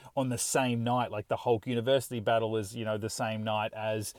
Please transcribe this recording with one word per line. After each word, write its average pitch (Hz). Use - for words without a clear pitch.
on 131
the 120
same 120
night. 123
Like, 104
the 113
Hulk 123
University 123
battle 113
is, 110
you 113
know, 107
the 104
same 110
night 107
as 107